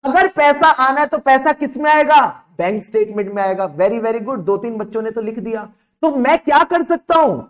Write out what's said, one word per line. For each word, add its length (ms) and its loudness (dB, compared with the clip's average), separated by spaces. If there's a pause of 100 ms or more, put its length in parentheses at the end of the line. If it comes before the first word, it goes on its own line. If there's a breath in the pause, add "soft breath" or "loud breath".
अगर 240 2
पैसा 400 2
आना 340 2
है 60 0
तो 100 -4
पैसा 360 2
किस 240 -6
में 140 0
आएगा? 340 4 (320)
Bank 260 -4
statement 500 -4
में 100 -4
आएगा। 220 -2 (120)
Very, 240 0
very 200 -4
good, 180 -6
दो 180 -2
तीन 200 -8
बच्चों 240 -6
ने 100 -6
तो 100 -8
लिख 180 -8
दिया। 240 -8 (400)
तो 120 0
मैं 240 2
क्या 240 2
कर 200 -2
सकता 340 0
हूं? 320 2